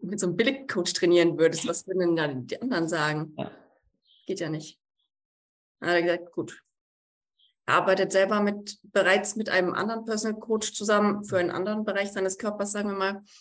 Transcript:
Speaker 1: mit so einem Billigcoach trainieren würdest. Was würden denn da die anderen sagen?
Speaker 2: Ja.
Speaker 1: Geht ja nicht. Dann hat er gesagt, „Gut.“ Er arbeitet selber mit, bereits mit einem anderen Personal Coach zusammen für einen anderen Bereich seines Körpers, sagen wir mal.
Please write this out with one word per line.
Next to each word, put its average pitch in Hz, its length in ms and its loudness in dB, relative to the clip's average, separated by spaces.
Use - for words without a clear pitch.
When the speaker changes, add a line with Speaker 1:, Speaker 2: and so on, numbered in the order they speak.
Speaker 1:
mit 180 200 -4
so 185 80 2
einem 165 80 -4
Billigcoach 240 560 -2
trainieren 170 460 4
würdest. 160 280 4
Was 170 220 -2
würden 185 120 0
denn 170 160 2
da 156 120 0
die 127 340 -8
anderen 180 260 -2
sagen? 151 480 -2
Speaker 2:
Ja. - 140 -6
Speaker 1:
Geht - 120 -4
ja 165 100 -6
nicht. 156 300 -8
Dann 165 100 -2
hat 175 60 4
er 170 60 4
gesagt, 170 300 -2
„Gut.“ - 300 -8
Er 131 60 4
arbeitet 190 380 2
selber 196 300 4
mit, 202 420 -4
bereits 196 500 2
mit 214 140 -6
einem 180 260 2
anderen 220 300 -4
Personal 220 340 -2
Coach 220 360 -4
zusammen 208 500 2
für 190 140 0
einen 175 120 0
anderen 214 340 -4
Bereich 202 280 -2
seines 190 260 -2
Körpers, 208 320 -2
sagen 208 200 0
wir 196 60 -4
mal. 196 280 -2